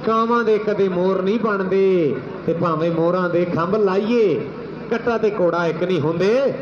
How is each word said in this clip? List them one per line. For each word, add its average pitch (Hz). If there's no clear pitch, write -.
ਕਾਵਾਂ 226
ਦੇ 214
ਕਦੇ 196
ਮੋਰ 185
ਨਹੀਂ 202
ਬਣਦੇ, 190
ਤੇ 165
ਭਾਵੇਂ 170
ਮੋਰਾਂ 175
ਦੇ 175
ਖੰਭ 175
ਲਾਈਏ, 208
ਕੱਟਾ 233
ਤੇ 214
ਘੋੜਾ 170
ਇੱਕ 160
ਨਹੀਂ 180
ਹੁੰਦੇ 190